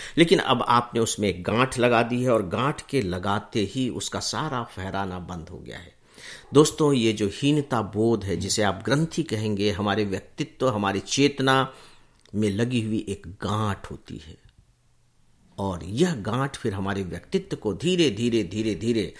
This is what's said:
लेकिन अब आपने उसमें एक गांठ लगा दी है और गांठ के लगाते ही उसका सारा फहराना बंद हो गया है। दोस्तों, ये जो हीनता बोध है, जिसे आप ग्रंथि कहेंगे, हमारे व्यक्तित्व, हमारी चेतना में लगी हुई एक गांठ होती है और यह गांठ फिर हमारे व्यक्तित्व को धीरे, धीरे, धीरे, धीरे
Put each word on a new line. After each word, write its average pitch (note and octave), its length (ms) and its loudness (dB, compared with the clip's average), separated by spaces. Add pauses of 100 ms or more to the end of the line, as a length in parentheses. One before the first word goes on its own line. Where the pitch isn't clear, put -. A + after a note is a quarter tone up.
(180)
लेकिन E3+ 220 6
अब A#2+ 280 2
आपने A#2+ 320 4
उसमें G#2+ 300 0
एक F2 140 -4
गांठ B2 360 0
लगा A#2 240 4
दी A#2+ 200 -2
है B2+ 60 2
और G#2+ 180 2
गांठ A#2+ 340 -2
के C3+ 200 -2
लगाते G2 640 -2
ही C3 260 -2
उसका G2 280 -6
सारा B2 460 -4
फहराना F#2+ 560 -6
बंद E2+ 280 -12
हो - 80 -14
गया - 200 -14
है। - 160 -20 (600)
दोस्तों, D3+ 400 6
ये A2+ 200 4
जो G2+ 200 0
हीनता C#3 480 0 (100)
बोध G#2+ 320 2
है, F#2+ 140 -4
जिसे F#2+ 260 -2
आप G2 220 0
ग्रंथि D#3 380 0
कहेंगे, G#2+ 480 0
हमारे G2+ 340 0
व्यक्तित्व, B2+ 640 -4
हमारी G2+ 300 0
चेतना C3+ 720 2 (640)
में G#2+ 140 2
लगी A#2 320 0
हुई G#2+ 280 -2
एक F#2+ 180 -10 (140)
गांठ G#2 500 -2
होती - 260 -14
है - 200 -18 (1200)
और F#2 260 -4
यह C#3 320 0
गांठ A#2 420 -4
फिर G#2 160 -4
हमारे G2 300 -4
व्यक्तित्व A2+ 540 -6
को G2+ 160 -2
धीरे, E3+ 360 2
धीरे, A2+ 340 0
धीरे, G#2+ 320 -2
धीरे G#2+ 440 0